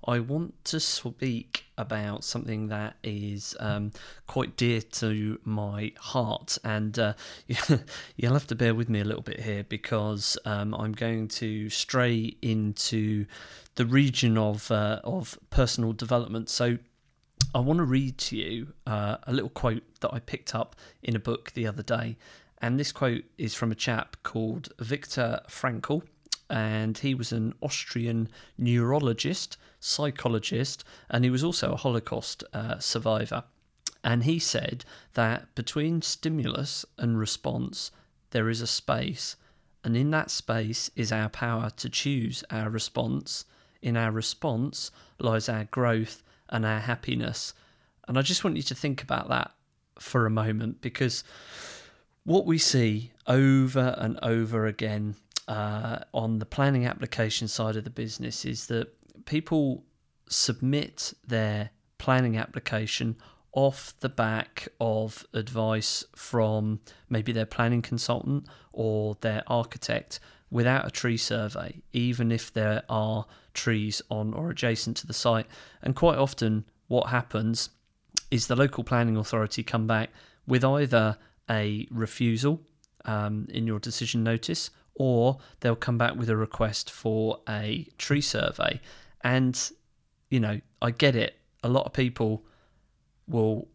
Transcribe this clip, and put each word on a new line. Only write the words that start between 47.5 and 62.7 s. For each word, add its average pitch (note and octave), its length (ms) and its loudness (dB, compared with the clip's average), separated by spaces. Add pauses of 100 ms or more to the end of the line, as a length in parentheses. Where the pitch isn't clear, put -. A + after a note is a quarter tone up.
And B2 100 2
I C3+ 40 2
just D#3 200 0
want E3 140 0
you D3 60 -4
to B2+ 120 -4
think C#3 260 -4
about - 280 -2
that - 240 0 (440)
for - 280 2
a A2 40 2
moment, A2 520 0
because A#2+ 420 -2 (1040)
what F3+ 200 4
we E3 120 4
see A#2 560 4 (120)
over C3 720 6
and A2+ 240 -2
over A2+ 460 2
again, G#2 480 -2 (320)
uh, G#2+ 520 -4 (140)
on A2+ 240 0
the G#2+ 80 -2
planning C#3 400 2
application A2+ 600 -2
side A2 280 -2
of G#2+ 80 -4
the A2+ 60 -8
business A#2 560 -8
is B2 220 -6
that - 280 -4 (300)
people D3+ 580 0 (460)
submit - 840 0 (140)
their G#2+ 440 0 (260)
planning B2+ 400 2
application A2+ 800 -2 (340)